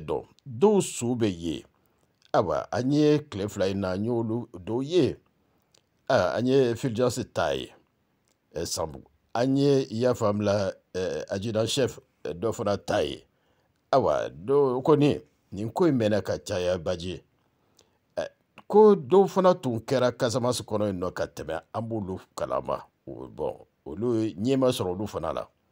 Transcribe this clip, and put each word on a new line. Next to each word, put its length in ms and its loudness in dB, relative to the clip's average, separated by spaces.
dɔn, 200 -4
dɔw 360 4
su 340 -4
bɛ 120 2
ye. 360 -4
Ayiwa, 380 0
an 220 0
ye 260 4
tile 300 -6
fila 200 -2
in 120 -2
na, 120 -2
an 120 -2
y'olu 480 -2
dɔw 320 -6
ye. 320 2
Aa, 280 2
an 100 0
ye 280 4
Fulgence 580 -2
ta 200 0
ye, 200 -6
ɛ, 120 -6
Sanbugu. 400 -8
An 220 2
ye, 340 4
i 120 -6
y'a 120 2
faamu 280 0
la, 280 2
ɛ, 360 -4
adjudant 360 -2
chef, 320 -2
ɛ, 100 -6
dɔ 180 -4
fana 240 -2
ta 260 -2
ye. 220 -6
Ayiwa, 380 2
dɔw 520 0
kɔni, 380 4
nin 200 -6
ko 140 2
in 120 4
mɛnna 240 2
ka 160 -4
caya 400 -2
Baji. 440 -6
Ɛ, 120 -6
ko 260 8
dɔw 340 4
fana 260 4
tun 260 -4
kɛra 360 0
Casamance 460 -2
kɔnɔ 240 -2
yen 140 -4
nɔ 140 -4
ka 120 -4
tɛmɛ, 360 -10
an 140 -4
b'olu 320 -6
kalama. 480 -4
O, 200 -14
bon, 300 -8
olu 360 -2
ye, 120 -4
ɲɛ 240 0
ma 100 4
sɔrɔ 240 0
olu 140 -6
fana 260 -6
la. 160 -6